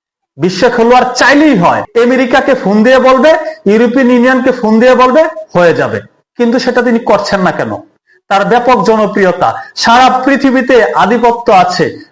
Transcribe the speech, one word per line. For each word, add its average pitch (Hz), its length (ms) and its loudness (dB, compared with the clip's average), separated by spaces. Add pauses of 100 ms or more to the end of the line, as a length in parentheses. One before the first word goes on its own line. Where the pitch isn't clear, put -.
(380)
বিশ্ব 190 380 0
খেলোয়াড় 240 300 2 (100)
চাইলেই 285 420 2
হয়, 156 260 0 (200)
আমেরিকাকে 262 520 0
ফোন 208 280 0
দিয়ে 262 160 4
বলবে, 285 380 2 (280)
ইউরোপিয়ান 240 460 0
ইউনিয়নকে 254 400 0
ফোন 220 280 -2
দিয়ে 254 160 4
বলবে, 254 280 2 (300)
হয়ে 175 200 2
যাবে। 113 280 -4 (360)
কিন্তু 233 220 0
সেটা 247 220 -2
তিনি 233 180 0
করছেন 202 420 -2
না 175 100 0
কেন? 113 240 -6 (520)
তার 196 180 -2
ব্যাপক 226 400 0
জনপ্রিয়তা, 190 680 0 (220)
সারা 254 500 2
পৃথিবীতে 262 580 0
আধিপত্য 214 680 -2
আছে। - 480 0 (120)